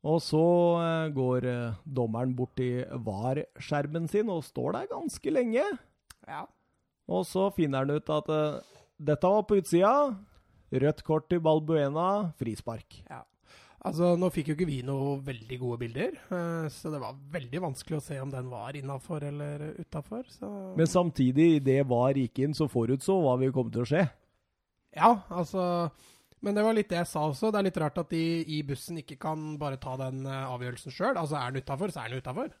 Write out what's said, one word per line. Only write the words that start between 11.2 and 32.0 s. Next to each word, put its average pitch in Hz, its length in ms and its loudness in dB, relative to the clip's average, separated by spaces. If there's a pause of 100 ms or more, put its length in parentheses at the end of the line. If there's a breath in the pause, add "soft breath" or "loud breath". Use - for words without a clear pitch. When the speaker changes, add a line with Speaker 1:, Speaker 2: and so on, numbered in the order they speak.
Speaker 1:
til 175 100 2
Balbuena, 156 1000 2
frispark. 113 720 -8
Speaker 2:
Ja. - 120 -14 (640 soft breath)
Altså, 175 320 2
nå - 140 2
fikk 147 160 -4
jo 151 80 0
ikke 175 120 0
vi 135 140 -4
noe 139 400 -2
veldig 123 380 -10
gode 120 200 -4
bilder, 123 320 -4 (180)
eh, 170 380 -4
så - 240 -8
det 147 80 -6
var 120 140 -8 (180)
veldig 147 300 -6
vanskelig 156 360 -6
å 143 40 -4
se 143 180 -10
om 135 100 -8
den 127 200 -8
var 120 240 -8
innenfor 139 500 -8
eller 147 560 -8
utenfor, 196 480 -10
så 196 480 -10
Speaker 1:
Men 160 120 6
samtidig, 160 680 4
i 147 40 4
det 135 280 4
var 123 260 4
gikk 127 300 0
inn, 147 100 0
så 151 160 0
forutså 131 520 2
hva 127 180 4
vi 131 120 4
kom 123 200 0
til 120 120 -2
å 113 40 -2
se. 151 220 4 (840)
Speaker 2:
Ja, 202 360 6
altså, 175 600 -2 (520 soft breath)
men 202 140 0
det 208 100 4
var 226 80 4
litt 214 160 2
det 170 80 0
jeg 170 100 0
sa 156 220 0
også. 220 240 0
Det 208 60 2
er 196 100 2
litt - 100 -4
rart 156 200 0
at 160 100 -6
de 165 340 0
i 151 200 -4
bussen 143 340 -8
ikke 143 220 -14
kan 156 380 -6
bare 143 220 -4
ta 131 160 -8
den, 135 300 -6
eh, 135 260 -6
avgjørelsen 123 400 -8
selv. 185 240 0
Altså, 156 240 -2
er 127 120 -4
den 135 120 -4
utenfor, 143 300 -4
så 135 100 -10